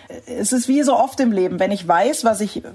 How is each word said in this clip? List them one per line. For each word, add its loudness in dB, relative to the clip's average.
Es -4
ist 0
wie 2
so 4
oft 0
im 2
Leben, 0
wenn 2
ich -4
weiß, 2
was 2
ich -6